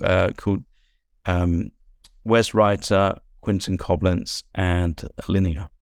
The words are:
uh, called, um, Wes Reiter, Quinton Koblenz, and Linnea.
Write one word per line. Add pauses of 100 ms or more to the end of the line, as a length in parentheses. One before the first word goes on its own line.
uh,
called, (640)
um, (520)
Wes
Reiter, (260)
Quinton
Koblenz, (100)
and (280)
Linnea. (140)